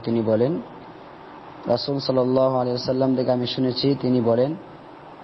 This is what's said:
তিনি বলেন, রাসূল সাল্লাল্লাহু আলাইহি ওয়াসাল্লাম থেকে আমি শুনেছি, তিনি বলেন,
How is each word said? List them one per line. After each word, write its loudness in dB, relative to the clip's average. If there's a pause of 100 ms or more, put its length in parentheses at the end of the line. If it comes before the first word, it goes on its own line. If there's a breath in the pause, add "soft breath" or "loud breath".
তিনি 2
বলেন, 2 (1040)
রাসূল 0
সাল্লাল্লাহু 2
আলাইহি 0
ওয়াসাল্লাম 0
থেকে 2
আমি 0
শুনেছি, 0
তিনি 2
বলেন, 2 (680)